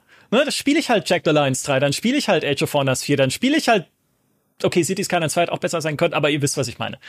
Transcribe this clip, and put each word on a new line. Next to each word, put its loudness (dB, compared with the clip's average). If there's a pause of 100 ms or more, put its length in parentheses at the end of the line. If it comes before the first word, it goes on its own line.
(320)
Ne, 4
das -4
spiele 0
ich -4
halt 2
Jack 2
the 4
Lions 2
drei, 0
dann 2
spiele 0
ich -2
halt 2
Age -2
of -4
Wonders 0
vier, 0
dann 2
spiele 0
ich 0
halt, 2 (760)
okay, 2
Cities -2
Skylines -2
zwei 2
hätte 0
auch -4
besser -4
sein -4
können, 0
aber 0
ihr 0
wisst, -2
was -4
ich -14
meine. -8